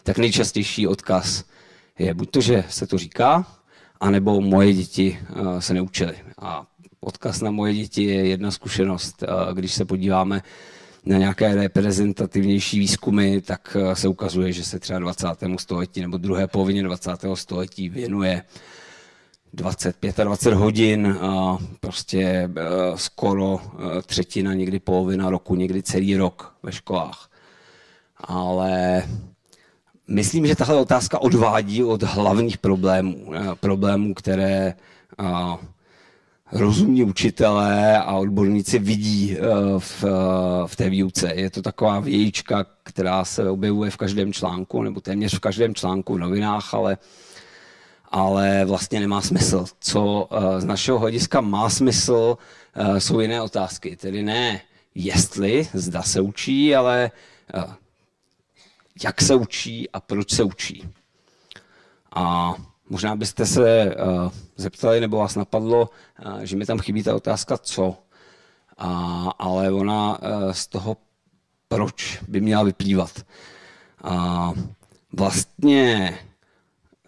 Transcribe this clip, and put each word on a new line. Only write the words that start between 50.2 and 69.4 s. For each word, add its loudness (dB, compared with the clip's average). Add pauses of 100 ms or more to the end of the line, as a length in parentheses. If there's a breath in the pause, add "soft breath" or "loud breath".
eh, 0
z -4
našeho 0
hlediska 0
má 0
smysl, 2 (380 loud breath)
eh, 2
jsou 0
jiné -2
otázky. -6
Tedy -6
ne -2 (340 soft breath)
jestli, 0
zda -4
se -2
učí, 0
ale, 2 (440 soft breath)
eh, -4 (1400 soft breath)
jak -2
se 4
učí -2
a -10
proč -4
se 2
učí. -4 (1300 soft breath)
A 0 (340)
možná -4
byste -2
se, 6
eh, 2 (600)
zeptali, 2
nebo -2
vás 0
napadlo, 2 (280 soft breath)
eh, -12
že -4
mi -2
tam -2
chybí -4
ta 0
otázka -4
co. -2 (840 soft breath)
A, -4
ale 0